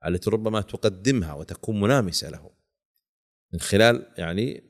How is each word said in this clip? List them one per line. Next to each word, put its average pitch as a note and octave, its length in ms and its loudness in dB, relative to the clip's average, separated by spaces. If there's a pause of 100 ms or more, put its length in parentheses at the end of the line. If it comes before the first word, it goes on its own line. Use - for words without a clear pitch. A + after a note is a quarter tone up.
التي F2+ 220 -2
ربما G#2+ 320 -2
تقدمها G2 720 -2
وتكون G2 480 -6
ملامسة G#2 480 2
له D#2 200 -18 (1040)
من F2 60 -4
خلال A2+ 480 4 (100)
يعني F2+ 520 -4